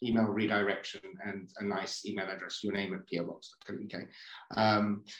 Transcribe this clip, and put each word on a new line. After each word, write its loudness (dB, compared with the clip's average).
email 6
redirection 2
and -8
a -6
nice -4
email -4
address, -8
your 0
name 0
at -8
P -2
O 0
Box -10
dot -20
co -10
dot -8
U -8
K. -8
Um, 6